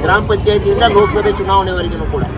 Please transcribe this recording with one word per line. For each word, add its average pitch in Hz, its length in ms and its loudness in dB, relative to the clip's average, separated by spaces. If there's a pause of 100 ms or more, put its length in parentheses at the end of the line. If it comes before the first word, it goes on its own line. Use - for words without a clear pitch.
ಗ್ರಾಮ 190 180 2 (100)
ಪಂಚಾಯತಿಯಿಂದ 202 520 0 (140)
ಲೋಕಸಭೆ 208 420 2
ಚುನಾವಣೆವರೆಗೂ 190 760 -2
ಕೂಡ - 100 -2 (120)